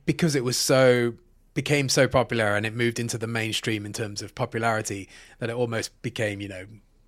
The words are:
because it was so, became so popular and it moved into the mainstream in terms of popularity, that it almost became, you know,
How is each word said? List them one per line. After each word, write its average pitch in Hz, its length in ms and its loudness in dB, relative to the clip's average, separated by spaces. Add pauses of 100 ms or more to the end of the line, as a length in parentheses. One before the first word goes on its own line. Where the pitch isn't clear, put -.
because 156 300 0
it 135 80 0
was 123 140 -2
so, 123 580 4 (400)
became 143 340 0
so 131 200 4
popular 113 480 2
and 101 100 0
it 110 80 -6
moved 117 240 0
into 117 200 -4
the 113 100 -6
mainstream 110 580 -4
in 104 60 -10
terms 101 280 -8
of 104 140 -12
popularity, 110 760 -2 (300)
that 117 100 -6
it 117 60 -6
almost 117 480 -4
became, 104 380 -4
you 101 80 -8
know, 95 180 -14 (420)